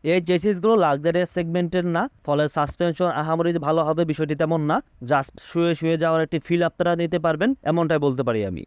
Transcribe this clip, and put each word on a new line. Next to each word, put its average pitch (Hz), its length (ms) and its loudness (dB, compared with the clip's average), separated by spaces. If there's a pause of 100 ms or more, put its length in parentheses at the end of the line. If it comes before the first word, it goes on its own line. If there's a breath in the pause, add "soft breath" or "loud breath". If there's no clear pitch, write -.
এই 175 260 2
চেসিসগুলো 185 440 2 (100)
লাক্সারিয়াস 165 540 0
সেগমেন্টের 175 480 -2 (100)
না, 180 80 0 (220)
ফলে 147 180 2 (120)
সাসপেনশন 170 540 -2 (120)
আহামরি 165 300 0 (160)
ভালো 160 200 2
হবে 160 240 0
বিষয়টি 151 300 -2
তেমন 160 280 0
না। 180 80 2 (340)
Just 139 240 0 (140)
শুয়ে 170 300 0
শুয়ে 160 240 0
যাওয়ার 160 220 2
একটি 160 200 -4
ফিল 170 240 0
আপনারা 175 320 0
নিতে 170 240 -2
পারবেন, 165 240 0 (200)
এমনটাই 160 360 2
বলতে 131 220 0
পারি 110 220 0
আমি। 85 180 -8